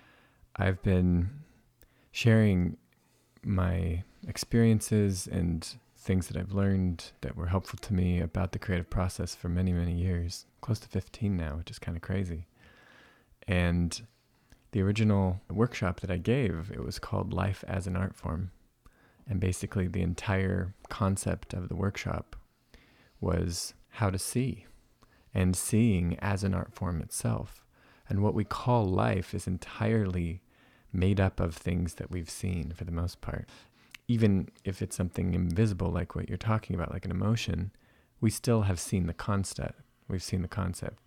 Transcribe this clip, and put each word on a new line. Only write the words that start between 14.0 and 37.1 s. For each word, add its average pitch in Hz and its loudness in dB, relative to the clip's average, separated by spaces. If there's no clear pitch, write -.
the 101 2
original 101 4
workshop 95 0
that 95 -4
I 90 0
gave, 101 0
it - -8
was - -8
called 92 -4
Life 95 -2
as 92 -2
an 92 -2
Art 92 -2
Form. 90 -6
And 92 -2
basically 92 0
the 92 0
entire 92 0
concept - -2
of 90 -6
the 85 -6
workshop - -4
was 87 -2
how 104 0
to 95 0
see, 120 -4
and 92 4
seeing 95 4
as 98 -2
an 95 2
art 90 -4
form 87 -4
itself. - -4
And 98 0
what 104 4
we 104 2
call 120 2
life 98 0
is 98 -6
entirely 92 -2
made 95 4
up 92 2
of 85 -2
things 87 -2
that - -10
we've 87 -6
seen 87 -4
for - -10
the 85 -8
most 85 -4
part. - -8
Even 107 4
if 95 -4
it's - -6
something 90 -2
invisible, 90 2
like 85 -4
what - -6
you're 87 -4
talking 107 -2
about, 87 -2
like 92 -6
an 92 -6
emotion, 95 0